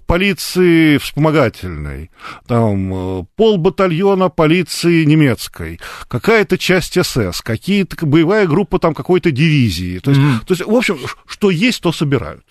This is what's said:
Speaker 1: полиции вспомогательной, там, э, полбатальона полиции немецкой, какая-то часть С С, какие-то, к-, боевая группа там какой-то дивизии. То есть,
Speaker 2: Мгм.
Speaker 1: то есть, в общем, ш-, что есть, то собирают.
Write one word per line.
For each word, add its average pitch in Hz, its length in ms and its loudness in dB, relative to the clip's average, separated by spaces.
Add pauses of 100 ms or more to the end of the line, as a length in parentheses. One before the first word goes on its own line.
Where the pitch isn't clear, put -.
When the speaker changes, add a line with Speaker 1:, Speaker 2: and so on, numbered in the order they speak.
Speaker 1:
полиции 170 920 2
вспомогательной, 92 1120 -2 (360)
там, 101 460 0 (280)
э, 92 40 -10 (100)
полбатальона 190 960 2
полиции 165 760 0
немецкой, 127 760 0 (280)
какая-то 196 500 0
часть - 400 -2
С - 200 -2
С, 95 240 -4
какие-то, 180 540 -2
к-, - 100 -10
боевая 170 420 2
группа 180 320 0
там 165 140 0
какой-то 175 380 0
дивизии. 113 680 0
То 139 120 0
есть, 139 100 4
Speaker 2:
Мгм. 139 240 2
Speaker 1:
то 185 80 -2
есть, 170 120 -4
в 214 100 0
общем, 208 240 0
ш-, 123 160 -12 (100)
что - 240 0
есть, 190 320 0
то 175 100 0
собирают. 135 600 -4